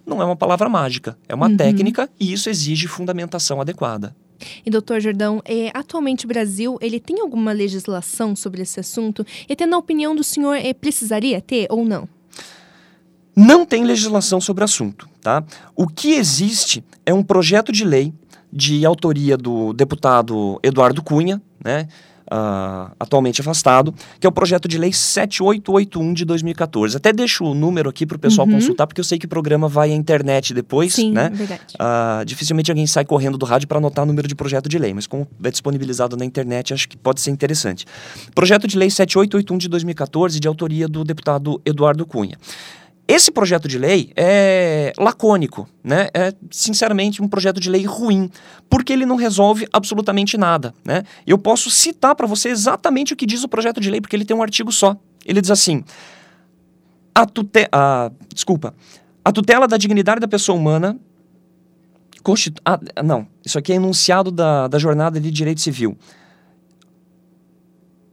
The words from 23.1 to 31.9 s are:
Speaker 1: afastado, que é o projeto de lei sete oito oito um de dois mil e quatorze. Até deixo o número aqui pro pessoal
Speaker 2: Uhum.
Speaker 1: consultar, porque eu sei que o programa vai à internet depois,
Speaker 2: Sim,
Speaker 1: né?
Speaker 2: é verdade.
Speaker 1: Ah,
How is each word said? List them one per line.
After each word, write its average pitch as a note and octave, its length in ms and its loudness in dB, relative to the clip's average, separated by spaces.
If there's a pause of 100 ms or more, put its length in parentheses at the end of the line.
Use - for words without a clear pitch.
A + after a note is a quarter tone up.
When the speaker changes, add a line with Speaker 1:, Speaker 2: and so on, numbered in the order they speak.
Speaker 1:
afastado, C#3+ 520 4 (260)
que - 60 0
é F#3 40 8
o - 20 0
projeto F3+ 360 0
de D#3+ 100 -4
lei F3 160 -2
sete - 500 -2
oito G3+ 300 0
oito G3 260 2
um E3 140 0
de F3 100 -2
dois E3 180 0
mil E3 100 -4
e E3 40 -6
quatorze. A2+ 400 -2
Até D3 160 -2
deixo A3+ 320 -2
o D3+ 100 0
número D#3 360 0
aqui D#3 160 -4
pro D#3 120 -10
pessoal G#3 300 4
Speaker 2:
Uhum. G#3+ 60 6
Speaker 1:
consultar, A3 340 2
porque - 120 -10
eu F3+ 40 -2
sei E3+ 160 -2
que D#3+ 60 -10
o E3 40 -10
programa D3+ 380 0
vai D3+ 240 2
à - 20 0
internet C#3 600 0
depois, C3+ 400 0
Speaker 2:
Sim, A3 180 2
Speaker 1:
né? C#3 140 2
Speaker 2:
é E3 40 -2
verdade. G3+ 320 -8 (160)
Speaker 1:
Ah, A#2 480 -2